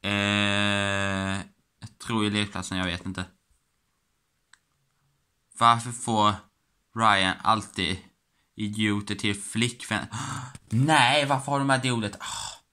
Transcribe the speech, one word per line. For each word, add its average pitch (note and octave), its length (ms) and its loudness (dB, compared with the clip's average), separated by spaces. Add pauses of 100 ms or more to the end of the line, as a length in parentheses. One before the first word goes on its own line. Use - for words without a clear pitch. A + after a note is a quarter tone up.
Eh, G2 100 -4 (1700)
jag - 180 -20
tror A2 280 0
i G#2 40 2
lekplatsen, G2 480 -4
jag F#2 60 -2
vet F2 220 -4
inte. F#2 180 -6 (2250)
Varför A#2 340 4
får G#2+ 420 2 (600)
Ryan G2+ 480 4
alltid F#2 560 0 (560)
idioter G#2 600 -2
till G2+ 280 -4
flickvän? A2+ 640 -2 (320)
<gasps> - 300 -16
Nej, C#3 580 4
varför C3+ 260 -2
har C#3+ 60 2
de C#3 120 0
här C3+ 80 4
idioter? A#2+ 420 -2
Ah. - 420 -12 (100)